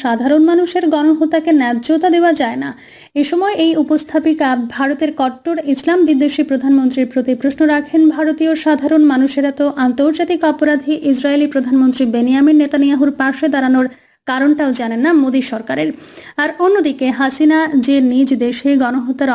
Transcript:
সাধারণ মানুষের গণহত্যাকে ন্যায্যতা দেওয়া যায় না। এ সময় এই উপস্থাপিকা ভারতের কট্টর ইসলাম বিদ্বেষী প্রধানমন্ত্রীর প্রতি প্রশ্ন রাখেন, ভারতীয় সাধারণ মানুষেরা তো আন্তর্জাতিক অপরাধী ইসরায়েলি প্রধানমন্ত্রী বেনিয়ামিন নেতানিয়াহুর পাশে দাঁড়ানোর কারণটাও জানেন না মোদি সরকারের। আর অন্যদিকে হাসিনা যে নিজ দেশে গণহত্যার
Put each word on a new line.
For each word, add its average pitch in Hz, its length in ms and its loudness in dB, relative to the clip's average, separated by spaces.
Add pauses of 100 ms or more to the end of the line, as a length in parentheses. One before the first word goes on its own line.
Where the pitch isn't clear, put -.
সাধারণ 254 480 0
মানুষের 349 340 0 (100)
গণহত্যাকে 311 580 0 (100)
ন্যায্যতা 247 540 0
দেওয়া 339 160 4 (100)
যায় 240 220 -4
না। 277 60 -8 (520)
এ - 20 0
সময় 370 300 -2 (120)
এই 330 60 2 (100)
উপস্থাপিকা 302 680 -2 (260)
ভারতের 294 440 -2
কট্টর 269 380 -4 (160)
ইসলাম 339 320 0
বিদ্বেষী 294 380 0
প্রধানমন্ত্রীর 262 720 0
প্রতি 254 220 0
প্রশ্ন 277 260 -4 (120)
রাখেন, 294 360 0
ভারতীয় 311 420 0 (120)
সাধারণ 302 420 2
মানুষেরা 277 460 2
তো 285 140 -2 (200)
আন্তর্জাতিক 311 540 0 (120)
অপরাধী 294 420 -2 (180)
ইসরায়েলি 285 260 0 (160)
প্রধানমন্ত্রী 262 500 0 (100)
বেনিয়ামিন 262 480 2
নেতানিয়াহুর 285 580 0
পাশে 269 340 -2
দাঁড়ানোর 262 340 0 (400)
কারণটাও 277 520 0
জানেন 226 240 -4
না 330 100 2
মোদি 262 280 2 (100)
সরকারের। 269 380 -4 (480)
আর 294 120 -2 (100)
অন্যদিকে 330 480 0 (120)
হাসিনা 302 400 2 (260)
যে 277 100 2 (160)
নিজ 262 180 2 (160)
দেশে 247 240 -2 (140)
গণহত্যার 254 520 -2